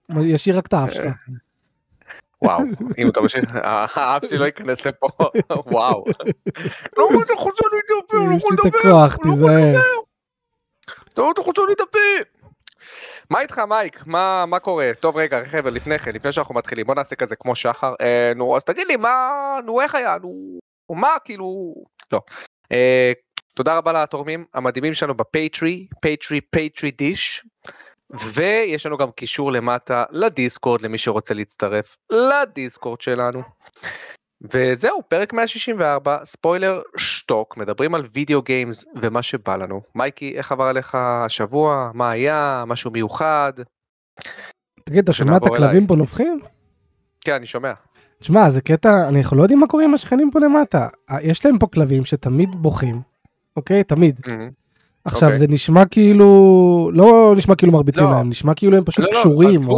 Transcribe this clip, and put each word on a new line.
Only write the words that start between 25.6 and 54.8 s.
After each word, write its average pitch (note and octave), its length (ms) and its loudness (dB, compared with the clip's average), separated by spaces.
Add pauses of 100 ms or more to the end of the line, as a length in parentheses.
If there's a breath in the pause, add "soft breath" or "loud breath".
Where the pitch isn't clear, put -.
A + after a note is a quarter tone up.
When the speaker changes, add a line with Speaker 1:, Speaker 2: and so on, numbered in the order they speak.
Speaker 2:
פייטרי, D3+ 400 -6
פייטרי D3+ 500 -6
דיש. C#3+ 540 -6 (880 loud breath)
ויש F#3 520 -2
לנו D3+ 100 -8
גם C3+ 140 -4
קישור C#3 420 -8
למטה B2 580 -4
לדיסקורד, C3 720 -4
למי A2 160 -8
שרוצה G#2+ 360 -4
להצטרף G#2 600 -8 (140)
לדיסקורד B3+ 920 -4
שלנו. B2 420 -6 (1120 loud breath)
וזהו, C3 540 -2
פרק F#3+ 240 -2
מאה A#3 140 -2
שישים A3+ 320 -8
וארבע, C#3+ 460 -2
ספוילר F#3 560 -4 (160)
שטוק, - 600 -6
מדברים A2+ 380 -6
על D#3+ 80 -4 (100)
וידאו C#3+ 300 -2
גיימס B2 420 -6 (180)
ומה A#2 200 -2
שבא G#2 340 -6
לנו. F#2+ 240 -10 (140)
מייקי, C3+ 420 -8
איך C#3 160 -8
עבר C3 120 -2
עליך C3 300 -4
השבוע? B2 1000 -2
מה A#2+ 160 -2
היה? C3+ 560 -4
משהו A#2+ 240 -8
מיוחד? C#3 600 -4 (1300 loud breath)
Speaker 1:
תגיד, E3 180 0
אתה F3 100 2
שומע D3 240 2
את F#3 60 2
Speaker 2:
ונעבור A#2+ 140 2
Speaker 1:
הכלבים C#3+ 200 4
Speaker 2:
אליי. G3 120 4
Speaker 1:
פה F3+ 80 4
נובחים? C4+ 440 -2 (800)
Speaker 2:
כן, D3+ 140 -4
אני B2 120 -8
שומע. B2+ 260 -8 (460)
Speaker 1:
תשמע, F3+ 320 4
זה C3+ 100 0
קטע, F3 480 2
אנחנו C#3 280 2
לא C#3+ 60 6
יודעים B3 180 6
מה D4+ 60 6
קורה D#4 180 2
עם D4 100 4
השכנים C#4+ 360 0
פה D#4 100 0
למטה. C#4+ 480 2 (220)
אה, C3+ 120 -6
יש D#3+ 240 0
להם C4+ 120 4
פה G#3 80 2
כלבים C3+ 380 0
שתמיד C#3+ 520 0
בוכים, C3+ 440 -2 (560)
אוקיי? F#3+ 280 0
תמיד. D3+ 440 2
Speaker 2:
מהמם. A2+ 220 -10 (540)